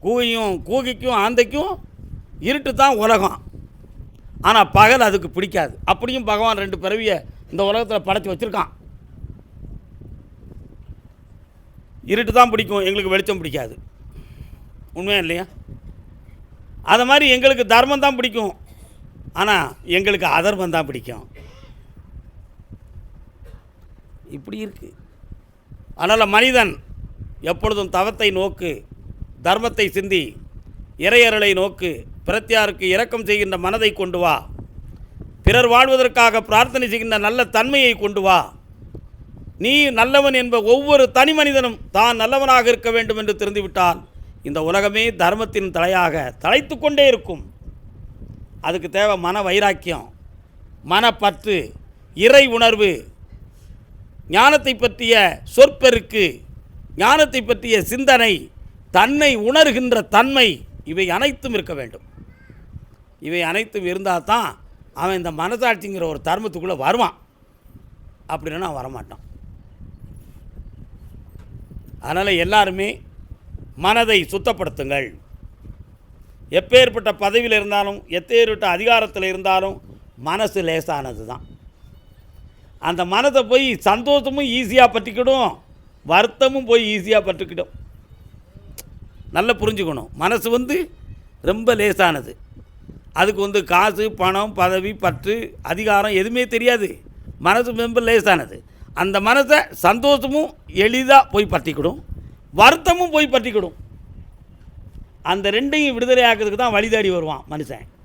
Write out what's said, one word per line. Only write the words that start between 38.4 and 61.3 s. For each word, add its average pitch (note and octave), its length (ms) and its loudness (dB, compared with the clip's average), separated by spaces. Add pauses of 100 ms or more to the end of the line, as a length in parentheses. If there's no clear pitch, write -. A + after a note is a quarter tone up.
நீ A#3 120 0 (200)
நல்லவன் C4 480 2
என்ப A#3+ 160 -2 (160)
ஒவ்வொரு C#4+ 400 6
தனி C#4+ 220 4
மனிதனும் C4+ 460 0 (120)
தான் A3+ 300 2
நல்லவனாக B3+ 460 4
இருக்க A#3 220 0
வேண்டும் A3 300 -2
என்று G#3 160 -2
தெரிந்துவிட்டால் F#3+ 640 0 (440)
இந்த C#3+ 200 -6
உலகமே G3+ 400 0 (140)
தர்மத்தின் G3 580 -2
தலையாக F3 400 0 (260)
தலைத்து C#4 360 0
கொண்டே C#4+ 300 2
இருக்கும். G3 360 -2 (1200)
அதுக்கு E3 280 -6
தேவை G3+ 280 0
மன F3+ 240 -2
வைராக்கியம், F#3+ 640 -2 (800)
மனப்பற்று, G3+ 760 0 (580)
இறை C4 280 8 (120)
உணர்வு, A3 360 2 (1400)
ஞானத்தை C4 440 4
பற்றிய A3+ 400 0 (400)
சொற்பெருக்கு, A#3+ 720 4 (680)
ஞானத்தை C4+ 460 2
பற்றிய A3+ 400 0
சிந்தனை, B3 500 4 (600)
தன்னை C#4 400 4 (160)
உணர்கின்ற B3+ 480 2 (120)
தன்மை, B3 400 4 (380)
இவை F3 240 -4
அனைத்தும் B3+ 460 -2